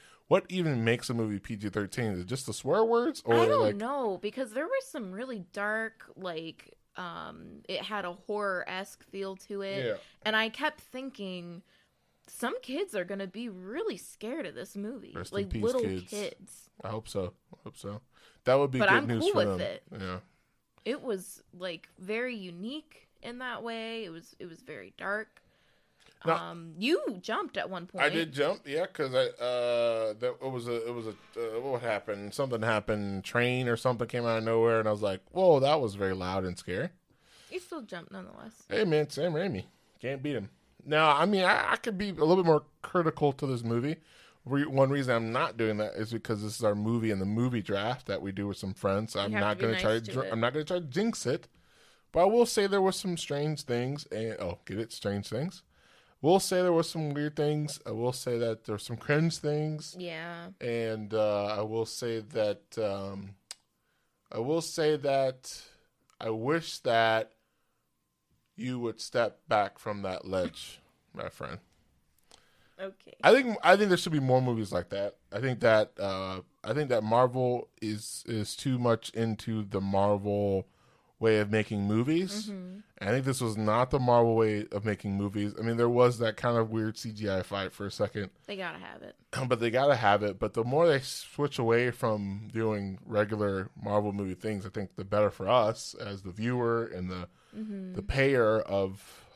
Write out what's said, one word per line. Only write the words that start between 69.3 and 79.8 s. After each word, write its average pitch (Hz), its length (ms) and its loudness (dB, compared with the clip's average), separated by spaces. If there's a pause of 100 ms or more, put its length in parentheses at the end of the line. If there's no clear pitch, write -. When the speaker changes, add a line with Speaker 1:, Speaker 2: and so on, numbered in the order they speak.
Speaker 1:
back 104 320 2
from 101 220 -6
that 92 220 -4
ledge, 92 560 -4 (320)
my - 160 -8
friend. - 300 -12 (1200)
Speaker 2:
Okay. - 420 -14
Speaker 1:
I - 100 10
think, 247 300 6
I 180 140 10
think 208 120 4
there 175 100 6
should 165 140 -2
be 151 80 2
more 127 220 6
movies 113 300 0
like 87 180 -2
that. 98 260 -4 (160)
I 104 80 -4
think 123 200 -2
that, 110 380 6
uh, 95 420 -4 (240)
I - 80 -2
think 143 160 -2
that 113 140 2
Marvel 123 640 2 (120)
is, 107 460 -6
is 110 300 -4
too 127 220 0
much 120 320 2
into 110 540 -2
the 98 160 -2